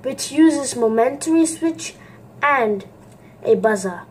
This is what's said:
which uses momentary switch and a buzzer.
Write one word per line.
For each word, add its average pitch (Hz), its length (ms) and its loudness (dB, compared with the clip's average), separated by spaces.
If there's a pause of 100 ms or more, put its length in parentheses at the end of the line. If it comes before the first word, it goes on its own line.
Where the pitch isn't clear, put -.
which 254 280 -8
uses 285 440 2
momentary 262 720 2
switch - 480 -6 (480)
and 226 420 0 (580)
a 220 120 4
buzzer. 190 560 -2